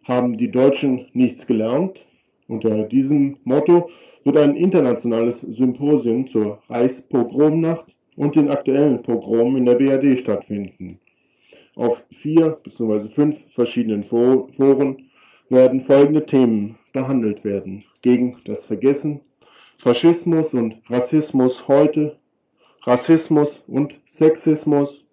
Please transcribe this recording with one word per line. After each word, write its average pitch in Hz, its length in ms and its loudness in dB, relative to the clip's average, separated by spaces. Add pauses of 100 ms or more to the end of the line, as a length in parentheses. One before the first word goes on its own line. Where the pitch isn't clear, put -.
Haben 123 340 -2
die 113 140 -4
Deutschen 131 600 0
nichts 123 340 0
gelernt? 123 580 -4 (440)
Unter 110 340 -2
diesem 139 640 0
Motto 151 440 2 (360)
wird 160 120 2
ein 143 200 4
internationales 123 880 0
Symposium 127 840 -2
zur 107 320 -4 (100)
Reichspogromnacht 139 1300 -2 (220)
und - 180 -4
den 143 160 2
aktuellen 139 520 0
Pogromen 120 560 -2
in 123 80 0
der 123 100 4
B 135 100 2
R 135 120 0
D 135 180 2
stattfinden. 101 840 -8 (760)
Auf 120 260 -4 (180)
vier 156 420 2
beziehungsweise 107 480 -4
fünf 147 280 0 (160)
verschiedenen 113 480 -2
Fo-, 127 540 0
Foren 135 540 0 (380)
werden 127 340 2
folgende 143 440 2
Themen 113 500 0 (160)
behandelt 127 520 -4
werden: 98 400 -8 (180)
gegen 123 420 0
das - 220 -12
Vergessen, 143 540 -2 (580)
Faschismus 160 720 0
und 113 380 -4
Rassismus 127 800 0
heute, 151 500 2 (640)
Rassismus 147 680 2 (180)
und 139 380 -6
Sexismus 151 1080 0